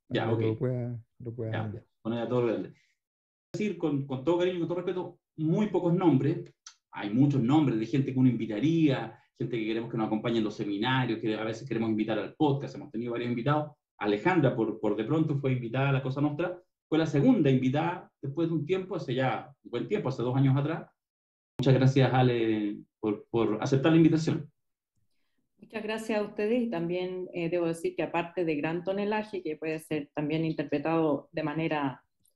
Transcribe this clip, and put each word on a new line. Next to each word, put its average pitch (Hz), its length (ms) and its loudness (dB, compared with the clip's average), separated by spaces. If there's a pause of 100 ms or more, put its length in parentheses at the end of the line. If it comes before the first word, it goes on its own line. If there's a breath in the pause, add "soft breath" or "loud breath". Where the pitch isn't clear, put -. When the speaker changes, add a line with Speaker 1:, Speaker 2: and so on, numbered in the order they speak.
Speaker 1:
Ya, 110 160 0
Speaker 2:
para 113 140 0
que 113 60 0
Speaker 1:
ok. 110 80 2
Speaker 2:
lo 110 60 -4
puedas, 123 420 -4 (180)
lo 120 160 -10
puedas 113 180 -6
Speaker 1:
Ya, 107 120 -4
Speaker 2:
enviar. 107 200 -10 (180)
Speaker 1:
poner 117 200 -4
a 113 60 -4
todo 123 180 2
grande. 98 260 -2 (800 soft breath)
Decir, 208 260 -4
con, 143 280 -2
con 131 180 -8
todo 175 140 2
cariño 185 180 0
y 170 40 -4
con 151 80 -2
todo 175 100 -4
respeto, 180 400 -6 (180)
muy 180 320 2
pocos 170 240 2
nombres. 165 580 4 (420)
Hay 101 200 -6
muchos 135 300 4
nombres 131 360 4
de 110 80 -2
gente 131 260 0
que 127 60 -2
uno 127 100 6
invitaría, 120 880 2 (200 loud breath)
gente 113 200 -4
que 107 80 -4
queremos 113 240 -4
que 117 80 -6
nos 110 80 0
acompañe 113 320 -2
en 107 60 2
los 104 120 -4
seminarios, 113 640 -2
que 107 140 -2
a 107 100 -4
veces 110 240 -8
queremos 113 220 -2
invitar 107 280 0
al - 160 -6
podcast. 139 400 0
Hemos - 160 -14
tenido 120 220 -6
varios 120 180 -4
invitados. 147 420 -2 (260)
Alejandra, 123 580 2
por, 107 240 -2
por 104 160 0
de 107 80 -2
pronto, 147 340 0
fue 135 140 -2
invitada 123 380 -2
a - 20 2
la 135 100 2
Cosa 135 180 -4
Nostra. 151 380 -2 (300)
Fue 156 100 2
la 160 80 2
segunda 156 440 4
invitada 131 600 0 (100)
después 160 280 -2
de 165 60 -2
un 143 120 -2
tiempo, 185 300 -4
hace 127 180 -4
ya 123 380 -2 (120)
un - 60 -20
buen 127 180 -4
tiempo, 202 200 -2
hace 117 140 -4
dos 123 140 -2
años 135 200 4
atrás. 160 340 -4 (680)
Muchas 127 160 4
gracias, 131 380 4
Ale, 113 680 2 (200)
por, 107 320 -4
por 107 320 0
aceptar 139 300 2
la 165 60 8
invitación. 160 520 4 (1080)
Speaker 3:
Muchas 220 240 -12
gracias 220 360 -4
a 208 40 0
ustedes 214 400 0
y 226 80 -2
también, 180 640 -4
eh, 170 180 -4
debo 170 160 0
decir 165 280 -2
que 165 80 -4
aparte 170 420 -4
de 160 120 0
gran 160 260 -4
tonelaje, 202 600 -4
que 156 140 -6
puede 156 220 -4
ser 151 360 -6
también 151 300 0
interpretado 151 880 0
de 160 100 -4
manera 151 600 -2 (340)